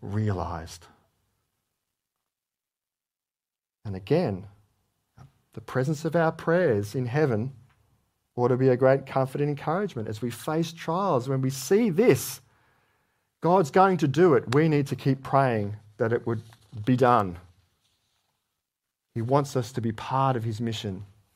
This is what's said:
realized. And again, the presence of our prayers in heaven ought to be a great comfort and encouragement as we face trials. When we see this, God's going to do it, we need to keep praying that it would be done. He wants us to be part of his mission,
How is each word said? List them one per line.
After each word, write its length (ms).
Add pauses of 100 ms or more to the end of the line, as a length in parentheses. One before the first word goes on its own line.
realized. 840 (3000)
And 100
again, 500 (1080)
the 80
presence 440
of 100
our 160
prayers 640
in 140
heaven 460 (800)
ought 140
to 80
be 100
a 100
great 300
comfort 340
and 80
encouragement 600
as 120
we 80
face 440
trials. 540
When 140
we 80
see 400
this, 520 (1000)
God's 300
going 280
to 100
do 260
it, 220
we 120
need 200
to 80
keep 260
praying 540 (220)
that 140
it 140
would 160 (440)
be 120
done. 400 (1800)
He 80
wants 340
us 180
to 60
be 120
part 440
of 80
his 160
mission, 460 (300)